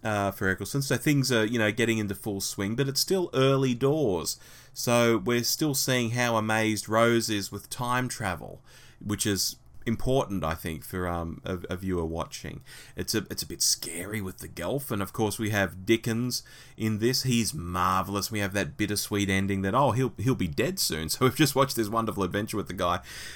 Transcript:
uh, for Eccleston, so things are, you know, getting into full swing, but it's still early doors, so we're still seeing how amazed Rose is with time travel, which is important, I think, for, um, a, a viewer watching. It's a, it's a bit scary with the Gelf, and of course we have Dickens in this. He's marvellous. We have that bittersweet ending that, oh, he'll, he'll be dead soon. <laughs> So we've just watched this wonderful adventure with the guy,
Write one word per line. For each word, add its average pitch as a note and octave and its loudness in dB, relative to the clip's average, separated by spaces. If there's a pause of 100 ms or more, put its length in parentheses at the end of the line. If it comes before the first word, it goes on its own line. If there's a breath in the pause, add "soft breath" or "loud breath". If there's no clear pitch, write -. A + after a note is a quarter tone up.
uh, G2+ 0
for F#2+ 0
Eccleston, G2 -2
so C3+ 0
things C#3 2
are, A2+ 4
you A#2 0
know, G#2+ 2
getting A2+ 2
into G2+ -2
full G2 -4
swing, G2+ -4
but C3+ 0
it's C#3 -2
still F#3 0
early C3+ 4
doors, B2 0 (360 soft breath)
so A#2 4
we're A#2+ 0
still D3 0
seeing B2 0
how A#2+ 2
amazed A2 2
Rose A#2 4
is G2+ -2
with - -12
time B2 -2
travel, F2+ -6 (440 soft breath)
which G#2 -2
is G2 0 (280)
important, A2+ 0
I D#2 0
think, D#2+ -6
for, F2+ -4
um, E2+ -4
a, F#2 -4 (100)
a F#2 -2
viewer F2+ -2
watching. E2 -6 (340 loud breath)
It's - -4
a, G#2+ 0
it's - -8
a - -10
bit - -6
scary - -2
with F#2 -8
the F#2 -12
Gelf, G2 -4
and G#2 -2
of F#2+ -6
course G#2+ 0
we G#2+ 0
have F#2 0
Dickens A2+ 2 (360 soft breath)
in A2 0
this. B2 2
He's A#2 2
marvellous. F#2 0
We A2 -4
have G2 -2
that G2 -2
bittersweet G2+ 0
ending G2 2
that, F#2+ 0
oh, C3+ 4
he'll, B2+ 0
he'll A#2+ 2
be F#2+ 0
dead B2 -2
soon. D#2+ -2
<laughs> - 0
So - 2
we've A#2+ 4
just D#3 4
watched C3+ 2
this A2 0
wonderful A2 0
adventure G2+ -2
with F#2+ -4
the F#2 -10
guy, F2+ 0 (340 loud breath)